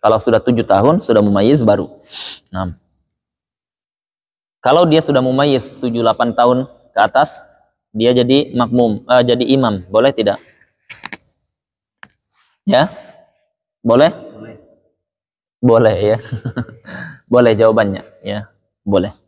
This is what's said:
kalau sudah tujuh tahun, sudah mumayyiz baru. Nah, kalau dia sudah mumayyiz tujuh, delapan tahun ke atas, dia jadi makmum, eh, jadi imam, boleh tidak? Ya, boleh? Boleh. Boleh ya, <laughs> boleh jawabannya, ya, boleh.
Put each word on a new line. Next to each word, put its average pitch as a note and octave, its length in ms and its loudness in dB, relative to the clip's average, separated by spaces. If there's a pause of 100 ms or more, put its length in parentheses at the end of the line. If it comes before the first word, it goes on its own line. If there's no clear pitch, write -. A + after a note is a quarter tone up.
kalau G#2+ 180 2
sudah A2+ 180 0
tujuh A#2 240 -2
tahun, A2 380 2
sudah A2 240 0
mumayyiz G#2 400 0
baru. G2+ 240 0 (640)
Nah, F#2 240 -8 (1800)
kalau D#3 240 2
dia D#3+ 160 2
sudah C#3+ 220 0
mumayyiz C3 560 -2
tujuh, A#2 240 -4
delapan A2+ 320 -2
tahun B2 320 0 (280)
ke - 60 0
atas, C#3 420 0 (520)
dia A2+ 180 0
jadi B2+ 400 0
makmum, A#2 560 -2
eh, B2 160 2
jadi B2 200 0 (120)
imam, G#2+ 320 -2
boleh A2+ 240 2
tidak? G#2 260 -2 (2250)
Ya, E3 240 2 (920)
boleh? B2 300 2
Boleh. - 460 -20 (1040)
Boleh A2+ 340 4
ya, G#2+ 220 0 (580)
<laughs> - 560 -12
boleh A#2+ 220 4
jawabannya, G#2+ 480 0 (240)
ya, G#2 240 -10 (320)
boleh. G2 320 -2 (140)